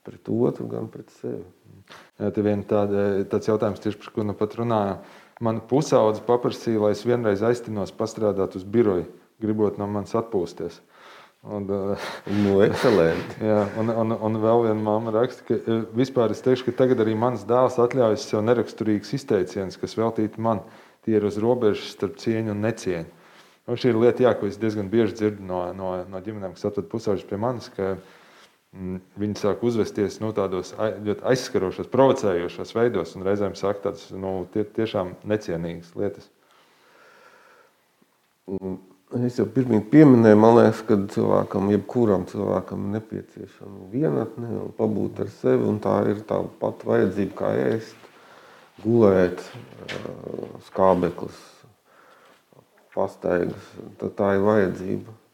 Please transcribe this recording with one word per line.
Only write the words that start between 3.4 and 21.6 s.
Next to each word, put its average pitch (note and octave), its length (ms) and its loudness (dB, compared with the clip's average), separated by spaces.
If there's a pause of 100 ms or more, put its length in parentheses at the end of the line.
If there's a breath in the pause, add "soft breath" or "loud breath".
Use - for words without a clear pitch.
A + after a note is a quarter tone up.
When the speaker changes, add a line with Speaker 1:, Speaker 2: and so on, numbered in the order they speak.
Speaker 2:
jautājums G#2+ 320 0
tieši, G#2 200 -6
par - 120 -18
ko A2 120 -4
nu G2+ 100 -4
pat G#2+ 220 -4
runāju. G#2+ 420 0 (380 loud breath)
Man A2+ 240 -2
pusaudze A#2 640 2
paprasīja, A#2+ 580 0
lai G#2 120 2
es - 120 -4
vienreiz A#2 380 0
aiztinos G#2+ 500 -2
pastrādāt G2+ 640 -2
uz F#2 100 -8
biroju, G2+ 420 2 (300 soft breath)
gribot G#2+ 420 -2
no G2+ 80 -4
manis G2+ 280 -6
atpūsties. F#2+ 680 -4 (600 loud breath)
Un, G#2 260 -8
ā, G2 300 -2 (260 loud breath)
Speaker 1:
Nu, G2+ 380 2
ekscelenti. F2+ 840 4
Speaker 2:
<laughs> A2 80 0
Jā, G#2 140 4 (100)
un, A2+ 160 -2
un, A2+ 240 0
un A2 240 -2
vēl A2+ 240 4
viena A2 180 2
mamma G#2+ 320 0
raksta, A2 320 0
ka, A2+ 140 0
ā, A2+ 220 -2 (100)
vispār A#2+ 420 0
es - 80 -6
teikšu, B2+ 300 0
ka - 80 -6
tagad B2 240 4
arī A2 120 2
mans A2+ 300 -2
dēls B2 320 2
atļaujas A#2 480 2
sev G#2+ 200 -2
neraksturīgas A2 680 0
izteicienas, G2+ 640 -2
kas - 200 -10
veltīti A2 440 -2
man. A2+ 220 -2 (380 loud breath)
Tie A2 180 0
ir G#2 80 0
uz F#2+ 100 -2
robežas A2+ 560 0